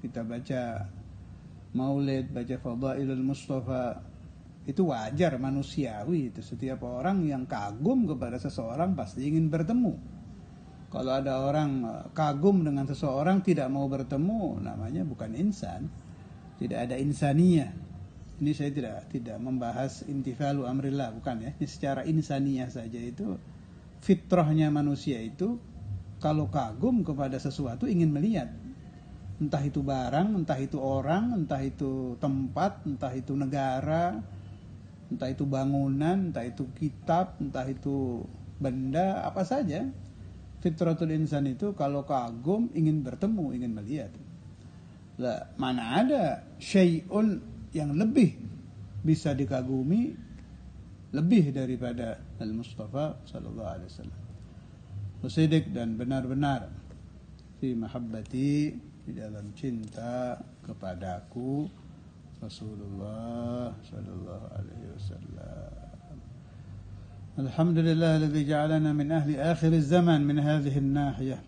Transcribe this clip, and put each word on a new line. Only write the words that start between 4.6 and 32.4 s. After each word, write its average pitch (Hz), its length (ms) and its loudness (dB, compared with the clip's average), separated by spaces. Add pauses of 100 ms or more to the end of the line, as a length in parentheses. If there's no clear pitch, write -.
itu 170 200 4
wajar, 135 520 2
manusiawi 135 920 0
itu. - 140 -10
Setiap 131 400 -6
orang 151 400 2
yang 135 240 0
kagum 135 580 2
kepada 123 320 -2
seseorang 139 560 0
pasti 123 320 -4
ingin 160 240 6
bertemu. 180 420 4 (1000)
Kalau 131 180 -2
ada 135 320 2
orang, 143 280 4 (120)
eh, 113 220 -6 (100)
kagum 156 480 6
dengan 139 240 2
seseorang 147 560 4
tidak 151 240 4
mau 139 240 0
bertemu, 139 720 0
namanya 120 400 -2
bukan 113 320 -4
insan. 135 560 -2 (640)
Tidak 117 240 -4
ada 123 160 -2
insaniyah. 143 800 6 (640)
Ini 147 160 2
saya 143 160 -2
tidak, 123 400 -6
tidak 117 320 -6
membahas 123 640 -2
intifalu 139 640 0
amrillah, 135 400 0
bukan 113 320 -4
ya. 120 160 -6
Ini 151 80 0
secara 139 400 -2
insaniyah 139 640 2
saja 117 320 -8
itu, 120 320 -4 (640)
fitrahnya 156 720 4
manusia 147 480 0
itu, 185 400 -4 (640)
kalau 151 240 4
kagum 147 560 2
kepada 135 400 -2
sesuatu 139 480 -2
ingin 165 240 6
melihat. 165 400 0 (880)
Entah 143 240 2
itu 143 160 0
barang, 139 640 2
entah 151 160 2
itu 143 160 -4
orang, 156 640 2
entah 143 160 0
itu 131 640 -2
tempat, 139 640 0